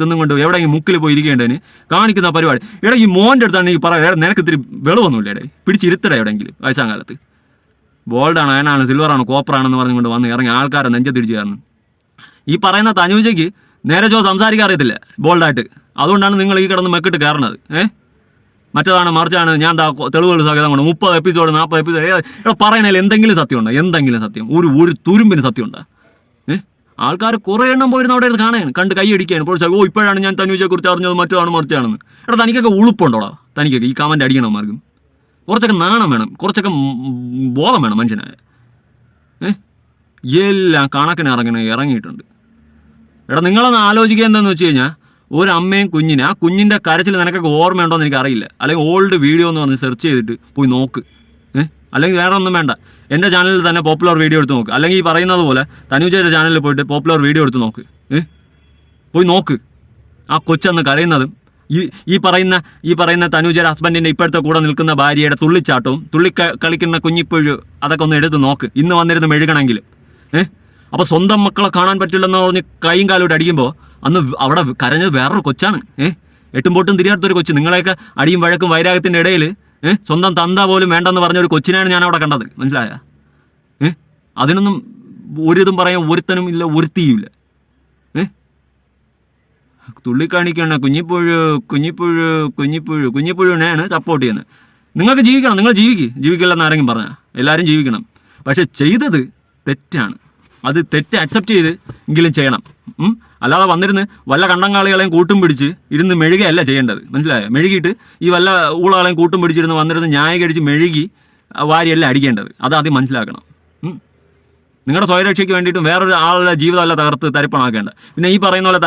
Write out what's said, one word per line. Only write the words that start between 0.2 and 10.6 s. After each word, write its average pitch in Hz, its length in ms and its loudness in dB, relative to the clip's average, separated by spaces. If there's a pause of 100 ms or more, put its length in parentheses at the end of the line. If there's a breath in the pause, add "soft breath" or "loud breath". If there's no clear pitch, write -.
കൊണ്ട് 147 140 0 (100)
എവിടെയെങ്കിലും 165 320 2
മുക്കിൽ 175 280 0
പോയി 147 120 2
ഇരിക്കേണ്ടതിന് 135 400 0 (360 soft breath)
കാണിക്കുന്ന 196 440 2
പരിപാടി. 156 240 0 (260 loud breath)
എടാ, 247 180 4
ഈ - 20 6 (100)
മോൻ്റെ 233 300 4
അടുത്താണ് 180 300 0
ഈ - 100 -2
പറ-, 170 220 2
എടാ, 185 160 2
നിനക്ക് 185 200 0
ഇത്തിരി 156 140 0 (300)
വെളിവൊന്നുമില്ല. 147 460 2
എടേ, - 100 -10 (220)
പിടിച്ചിരുത്തട 190 540 0
എവിടെയെങ്കിലും 107 340 -6 (100)
വയസ്സാം 131 280 -2
കാലത്ത്. 101 240 -12 (960)
ബോൾഡാണ്, 147 420 0
അയണാണ്, 143 340 0
സിൽവറാണ്, 143 420 0
കോപ്പറാണെന്ന് 131 500 -2
പറഞ്ഞുകൊണ്ട് 123 340 -2
വന്ന് 120 200 0
ഇറങ്ങി 123 220 -2
ആൾക്കാരെ 135 380 -2